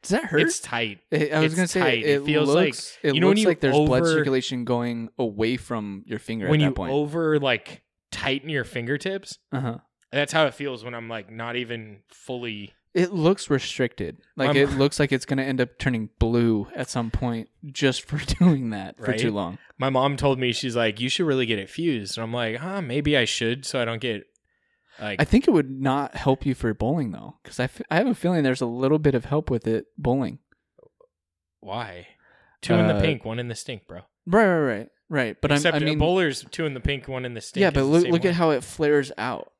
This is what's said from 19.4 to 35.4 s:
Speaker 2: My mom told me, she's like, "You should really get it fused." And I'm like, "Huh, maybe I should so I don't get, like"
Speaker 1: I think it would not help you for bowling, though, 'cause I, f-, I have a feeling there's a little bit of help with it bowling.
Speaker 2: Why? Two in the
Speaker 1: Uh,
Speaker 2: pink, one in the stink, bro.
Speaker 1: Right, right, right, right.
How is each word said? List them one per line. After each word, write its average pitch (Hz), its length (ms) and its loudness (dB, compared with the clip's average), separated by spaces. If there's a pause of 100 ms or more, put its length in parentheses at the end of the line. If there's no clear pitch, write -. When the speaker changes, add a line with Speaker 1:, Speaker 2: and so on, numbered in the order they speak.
Speaker 2:
My 135 120 0
mom 135 260 2
told 135 220 0
me, 123 140 0
she's 120 240 -4
like, 113 240 0
"You 123 80 -2
should 175 180 0
really 131 200 2
get 110 120 0
it 95 120 -8
fused." 131 480 -4
And 113 60 -6
I'm 113 80 -6
like, 117 260 -4
"Huh, 190 240 -8
maybe 143 340 0
I 123 80 4
should 120 420 -2
so 131 140 -4
I 120 40 0
don't 113 160 -4
get, 110 240 -4 (760)
like" 104 200 -6
Speaker 1:
I 147 40 4
think - 220 4
it 233 60 6
would 139 180 4
not 135 460 -2
help - 280 0
you 139 80 0
for 110 220 -2
bowling, 123 380 -2
though, 52 320 -14
'cause - 160 -10
I, 123 40 2
f-, - 240 -8
I 165 100 2
have 254 100 2
a 226 80 0
feeling 170 260 2
there's 131 180 2
a 127 60 0
little 131 320 2
bit 147 160 4
of 117 120 0
help 151 240 -2
with 117 180 0
it 113 160 0 (120)
bowling. 131 440 -2 (1200)
Speaker 2:
Why? 98 480 -10 (540)
Two 175 120 2
in 170 140 6
the 208 80 2
Speaker 1:
Uh, 196 40 0
Speaker 2:
pink, 156 240 0
one 113 140 -6
in 120 100 -6
the 117 60 -8
stink, - 320 -12
bro. 87 140 -16 (260)
Speaker 1:
Right, 202 200 6
right, 175 120 4 (200)
right, 117 100 -12 (200)
right. 135 320 -2